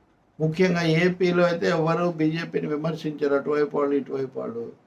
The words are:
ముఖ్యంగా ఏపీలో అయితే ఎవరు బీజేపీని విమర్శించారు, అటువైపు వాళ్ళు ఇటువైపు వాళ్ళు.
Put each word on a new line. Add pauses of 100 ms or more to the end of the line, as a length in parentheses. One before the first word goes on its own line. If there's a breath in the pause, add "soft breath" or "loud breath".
(420)
ముఖ్యంగా (200)
ఏపీలో
అయితే (100)
ఎవరు (140)
బీజేపీని
విమర్శించారు,
అటువైపు
వాళ్ళు
ఇటువైపు
వాళ్ళు. (200)